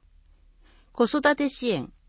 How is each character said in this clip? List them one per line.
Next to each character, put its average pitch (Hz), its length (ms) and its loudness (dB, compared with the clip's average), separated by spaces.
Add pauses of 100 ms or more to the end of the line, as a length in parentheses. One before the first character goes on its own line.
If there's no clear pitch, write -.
(920)
子 240 140 2
育 294 300 2
て 285 140 -2
支 247 200 -4
援、 156 240 -4 (160)